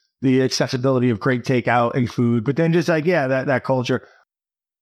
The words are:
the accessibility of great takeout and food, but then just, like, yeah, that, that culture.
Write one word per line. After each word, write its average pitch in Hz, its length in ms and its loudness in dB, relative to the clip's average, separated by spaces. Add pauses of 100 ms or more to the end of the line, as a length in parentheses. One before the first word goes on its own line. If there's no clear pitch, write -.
(220)
the 131 180 4
accessibility 131 680 0
of 107 100 0
great 127 240 -2
takeout 120 480 0
and 123 180 -2
food, 120 340 0
but 131 120 -2
then 165 160 2
just, 170 160 0
like, 156 160 0
yeah, 160 220 0
that, 131 220 -2
that 127 160 0
culture. 127 440 -2 (720)